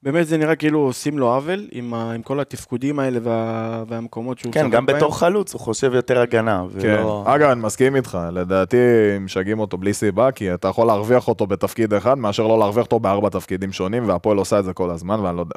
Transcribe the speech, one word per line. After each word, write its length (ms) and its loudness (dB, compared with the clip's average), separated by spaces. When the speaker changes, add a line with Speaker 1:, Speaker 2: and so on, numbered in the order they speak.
Speaker 1:
באמת 240 0
זה 100 0
נראה 180 2
כאילו 240 0
עושים 400 -2
לו 140 2
עוול 380 -4
עם 220 -8
ה-, 200 -4
עם 80 -8
כל 180 -4
התפקודים 600 -6
האלה 240 -2
וה-, 640 -4
והמקומות 520 -8
שהוא 140 -8
Speaker 2:
כן, 120 2
Speaker 1:
משחק 80 -2
Speaker 2:
גם 120 4
Speaker 1:
בהם. 100 2
Speaker 2:
בתור 220 0
חלוץ 360 0
הוא 80 -10
חושב 320 0
יותר 260 2
הגנה, 440 2
Speaker 3:
כן. 180 2
Speaker 2:
ולא 260 -2
Speaker 3:
אגב, 240 4
אני 120 2
מסכים 340 2
איתך. 220 -2
לדעתי, 460 0
אם 80 -6
משגעים 340 -4
אותו 180 -4
בלי 160 -2
סיבה, 380 2
כי 220 -4
אתה 140 -2
יכול 200 2
להרוויח 400 2
אותו 200 0
בתפקיד 460 -2
אחד, 240 2
מאשר 300 0
לא 120 4
להרוויח 260 2
אותו 140 0
בארבע 300 2
תפקידים 420 -6
שונים, 360 -4
והפועל 300 2
עושה 220 2
את 60 0
זה 80 -6
כל 160 -4
הזמן, 300 -4
ואני 160 -2
לא 60 -4
יודע, 160 -8